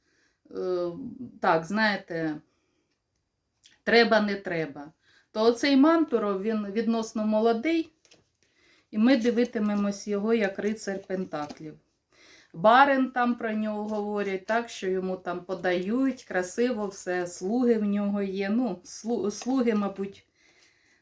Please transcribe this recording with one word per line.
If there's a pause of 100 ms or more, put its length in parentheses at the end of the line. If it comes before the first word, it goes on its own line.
(520)
е, (500)
так,
знаєте, (1400)
треба,
не
треба. (400)
То
оцей
Мантуров,
він
відносно
молодий, (1000)
і
ми
дивитимемось
його
як
рицар
Пентаклів. (760)
Барин
там
про
нього
говорять,
так,
що
йому
там
подають,
красиво
все,
слуги
в
нього
є,
ну,
слу-,
слуги,
мабуть, (760)